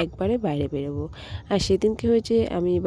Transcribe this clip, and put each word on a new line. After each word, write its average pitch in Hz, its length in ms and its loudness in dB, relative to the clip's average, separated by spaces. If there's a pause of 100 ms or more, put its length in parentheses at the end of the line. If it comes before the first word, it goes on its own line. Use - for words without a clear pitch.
একবারে 190 320 -2 (120)
বাইরে 147 280 0
বেরোবো। 143 300 -4 (480)
আর 202 140 4
সেদিন 196 320 4
কি - 120 -6
হয়েছে, 226 240 2 (240)
আমি 175 140 2 (140)